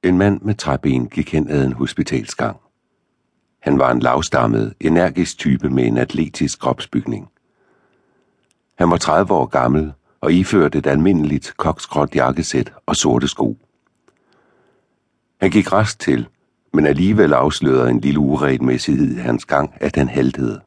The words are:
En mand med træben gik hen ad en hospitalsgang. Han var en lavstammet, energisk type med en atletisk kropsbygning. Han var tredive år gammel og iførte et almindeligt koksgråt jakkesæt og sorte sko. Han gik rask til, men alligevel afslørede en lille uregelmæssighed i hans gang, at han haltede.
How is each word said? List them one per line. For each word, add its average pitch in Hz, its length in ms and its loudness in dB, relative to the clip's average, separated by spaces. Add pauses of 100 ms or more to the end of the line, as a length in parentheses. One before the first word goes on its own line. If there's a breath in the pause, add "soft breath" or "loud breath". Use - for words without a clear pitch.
En 90 140 2
mand 101 240 2
med 107 140 -2
træben 65 520 -2
gik 73 240 -6
hen 76 180 0
ad 71 160 0
en 65 80 -2
hospitalsgang. 60 840 -4 (1000)
Han 71 200 0
var 65 120 2
en 62 80 0
lavstammet, 58 800 0
energisk 85 580 0
type 67 320 0
med 65 180 0
en 58 100 0
atletisk 73 640 -4
kropsbygning. - 720 -6 (1500)
Han 85 120 2
var 85 80 2
tredive 87 360 2
år 73 120 2
gammel 69 480 0 (280)
og 78 120 2
iførte 90 440 2
et 71 100 -2
almindeligt 76 720 0
koksgråt - 580 -2
jakkesæt 65 580 -2 (120)
og - 100 -2
sorte 62 320 0
sko. 55 300 -4 (1800)
Han 95 100 2
gik 101 220 2
rask 104 260 0
til, 62 280 0 (460)
men 76 120 4
alligevel 87 480 4
afslørede 65 560 2
en 60 100 2
lille 69 200 0
uregelmæssighed 67 920 0
i 58 80 -6
hans 60 260 -2
gang, 71 300 -2
at - 200 -4
han 69 120 0
haltede. 64 600 -2